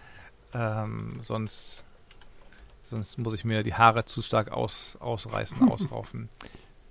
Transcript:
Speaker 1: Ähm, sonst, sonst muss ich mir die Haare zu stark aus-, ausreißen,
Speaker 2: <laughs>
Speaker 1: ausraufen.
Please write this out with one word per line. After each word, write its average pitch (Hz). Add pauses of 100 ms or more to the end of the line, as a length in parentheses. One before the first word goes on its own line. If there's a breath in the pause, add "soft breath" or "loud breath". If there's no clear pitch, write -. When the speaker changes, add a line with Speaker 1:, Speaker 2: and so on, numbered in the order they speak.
(540 soft breath)
Speaker 1:
Ähm, 110
sonst, - (960 soft breath)
sonst -
muss 113
ich 98
mir 110
die 117
Haare 113
zu -
stark -
aus-, -
ausreißen, 110
Speaker 2:
<laughs> 254
Speaker 1:
ausraufen. 113 (600 loud breath)